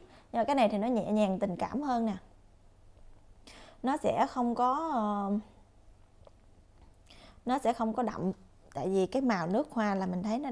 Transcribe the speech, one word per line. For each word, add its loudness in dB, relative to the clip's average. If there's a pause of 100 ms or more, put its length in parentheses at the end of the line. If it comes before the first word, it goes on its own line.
(320)
Nhưng -2
mà 4
cái 2
này 6
thì -2
nó 0
nhẹ 0
nhàng 2
tình -2
cảm -4
hơn 0
nè. -2 (1700)
Nó 2
sẽ 2
không 0
có, 2
ờ, 0 (2250)
nó 2
sẽ 0
không -2
có 0
đậm. -2 (440)
Tại -4
vì 4
cái -2
màu 2
nước 0
hoa 0
là -2
mình -4
thấy -2
nó, -6